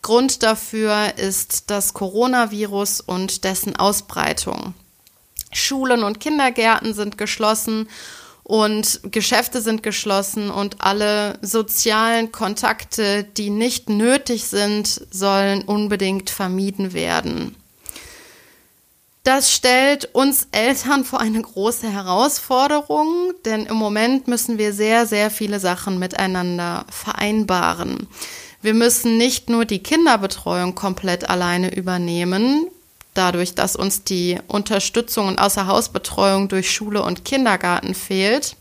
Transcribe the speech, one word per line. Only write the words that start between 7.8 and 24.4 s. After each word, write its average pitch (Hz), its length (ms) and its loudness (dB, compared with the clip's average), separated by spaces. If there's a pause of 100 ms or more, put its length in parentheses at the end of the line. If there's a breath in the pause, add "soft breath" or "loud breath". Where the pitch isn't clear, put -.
und 214 580 0
Geschäfte 240 560 0
sind 220 240 -2
geschlossen 202 680 -2
und 202 300 -6
alle 208 600 0
sozialen 226 880 0
Kontakte, 208 920 -2
die 208 260 -6
nicht 226 400 -2
nötig 233 560 2
sind, 208 640 0
sollen 196 540 2
unbedingt 196 680 0
vermieden 190 640 -4
werden. - 640 -2 (1700 loud breath)
Das 269 260 4
stellt 262 640 4
uns 269 380 2
Eltern 262 520 2
vor 254 160 -4
eine 220 220 0
große 220 500 -4
Herausforderung, 294 1400 2 (100)
denn 220 220 -2
im 220 100 -4
Moment 220 520 0
müssen 233 320 -2